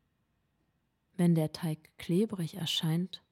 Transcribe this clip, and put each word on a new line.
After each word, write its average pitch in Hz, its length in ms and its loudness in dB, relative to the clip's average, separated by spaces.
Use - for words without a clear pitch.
Wenn 175 200 4
der 156 160 2
Teig - 460 -8
klebrig 185 580 -2
erscheint 165 760 -2